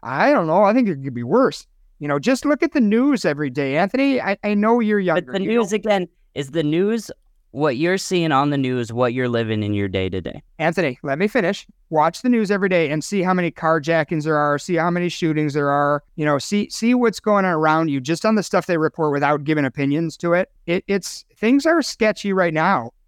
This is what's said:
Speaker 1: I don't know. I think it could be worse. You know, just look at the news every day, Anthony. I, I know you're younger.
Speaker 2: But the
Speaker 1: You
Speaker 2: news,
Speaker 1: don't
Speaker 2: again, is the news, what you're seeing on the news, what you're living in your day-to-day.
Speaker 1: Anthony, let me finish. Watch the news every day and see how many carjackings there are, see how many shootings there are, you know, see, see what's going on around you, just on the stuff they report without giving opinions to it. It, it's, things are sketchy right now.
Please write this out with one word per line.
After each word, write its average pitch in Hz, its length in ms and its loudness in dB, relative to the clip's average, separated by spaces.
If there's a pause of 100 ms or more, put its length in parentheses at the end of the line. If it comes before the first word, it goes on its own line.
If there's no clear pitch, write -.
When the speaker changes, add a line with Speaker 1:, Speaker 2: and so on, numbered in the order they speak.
Speaker 1:
I 156 300 2
don't 202 140 2
know. 170 160 2
I 202 100 4
think 240 160 2
it 139 140 -4
could 135 120 -8
be 120 80 -6
worse. 202 440 0 (320)
You 147 100 -8
know, 143 100 0
just 226 260 0
look 294 180 0
at 320 100 0
the 294 80 2
news 233 440 2
every 147 260 0
day, 139 260 -2
Anthony. 254 440 0
I, 196 240 -4
I 208 100 0
know 220 260 2
you're 208 200 0
younger. 175 320 0
Speaker 2:
But 196 60 -2
the 190 60 -4
Speaker 1:
You 220 140 0
Speaker 2:
news, 202 120 0
Speaker 1:
don't 208 100 -2
Speaker 2:
again, 196 280 0 (260)
is 139 160 -8
the 160 120 -2
news, 196 480 0 (420)
what 135 260 -2
you're 175 180 0
seeing 175 360 0
on 139 180 2
the 143 80 0
news, 127 340 -2
what 120 220 0
you're 127 140 -2
living 110 340 -2
in 104 100 -2
your 101 160 -2
day-to-day. 95 540 -4 (160)
Speaker 1:
Anthony, 160 440 -2
let 143 160 -4
me 202 100 0
finish. 196 380 -2 (220)
Watch 156 320 2
the 254 80 -2
news 226 220 2
every 196 180 0
day 165 220 2
and 151 120 -2
see 202 200 -2
how 185 100 2
many 180 180 0
carjackings 160 720 0
there 156 120 0
are, 147 220 2
see 180 160 -4
how 165 160 0
many 175 180 -2
shootings 151 460 -2
there 143 160 0
are, 143 320 0 (140)
you 160 100 -4
know, 147 120 2
see, 202 300 -2
see 233 240 0
what's 240 280 2
going 202 260 2
on 185 60 2
around 160 360 2
you, 139 120 -2
just 160 260 -2
on 220 80 4
the 208 80 2
stuff 180 240 -2
they 175 100 0
report 156 360 0
without 143 320 0
giving 151 200 0
opinions 143 540 -2
to 170 160 0
it. 185 160 0 (160)
It, 175 220 -2
it's, - 360 -6 (120)
things 262 280 2
are 330 160 4
sketchy 208 540 -2
right 175 180 2
now. 156 380 0 (180)